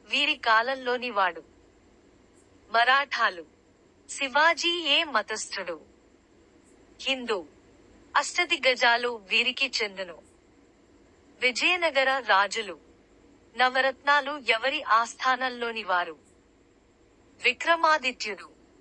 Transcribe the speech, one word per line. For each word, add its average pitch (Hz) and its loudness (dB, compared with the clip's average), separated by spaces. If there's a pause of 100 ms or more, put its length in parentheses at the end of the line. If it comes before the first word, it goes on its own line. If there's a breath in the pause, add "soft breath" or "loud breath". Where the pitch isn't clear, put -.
వీరి 285 -2
కాలంలోని 247 0
వాడు. 185 -2 (1300)
మరాఠాలు. 233 2 (640)
శివాజీ 302 2
ఏ 330 0
మతస్థుడు? 208 -6 (1200)
హిందూ. 233 -4 (680)
అష్టదిగ్గజాలు 254 2
వీరికి 233 -2 (120)
చెందును. 190 -10 (1200)
విజయనగర 269 2
రాజులు. 196 0 (680)
నవరత్నాలు 269 0
ఎవరి 254 0
ఆస్థానంలోని 233 -2
వారు? 175 -2 (1200)
విక్రమాదిత్యుడు. 262 0 (320)